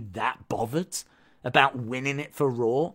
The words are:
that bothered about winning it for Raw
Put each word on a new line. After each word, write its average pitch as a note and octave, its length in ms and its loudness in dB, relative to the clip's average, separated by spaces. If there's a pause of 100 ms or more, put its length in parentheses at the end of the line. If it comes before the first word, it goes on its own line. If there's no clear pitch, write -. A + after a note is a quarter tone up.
(120)
that A2+ 380 -4
bothered B2 480 -2 (440)
about C3+ 360 4
winning B2+ 420 -4
it D3 160 -10
for C#3+ 140 2
Raw A#2+ 460 2